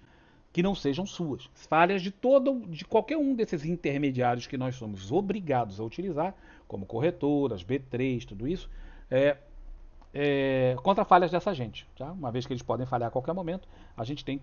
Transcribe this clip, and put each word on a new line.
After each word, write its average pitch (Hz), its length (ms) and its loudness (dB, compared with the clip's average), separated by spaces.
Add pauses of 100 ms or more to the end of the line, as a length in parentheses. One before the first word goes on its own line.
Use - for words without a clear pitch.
(520)
que 175 100 2
não 196 120 2
sejam 143 300 0
suas. 160 500 -6
Falhas 175 480 4
de 196 80 -4
todo, 262 560 4
de 170 180 -10
qualquer 226 320 2
um 277 180 2
desses 202 300 -2
intermediários 139 840 0
que 143 100 -8
nós 131 200 -2
somos 101 360 -8
obrigados 147 680 0
a 110 60 -6
utilizar, 175 500 -4 (320)
como 101 200 -10
corretoras, 143 760 0
B 123 160 -2
três, 127 460 -2
tudo 107 240 -8
isso, 180 220 -6 (400)
é, 139 260 4 (760)
é, 135 680 2
contra 196 220 4
falhas 180 260 6
dessa 175 220 0
gente, 117 340 -8 (100)
tá? 139 160 -10
Uma 143 200 -6
vez 123 140 -2
que 135 60 -8
eles 127 100 -4
podem 123 240 -4
falhar 120 220 -2
a - 40 -6
qualquer 131 220 -2
momento, 185 340 -6 (280)
a 113 80 -6
gente 139 200 -6
tem 139 180 -4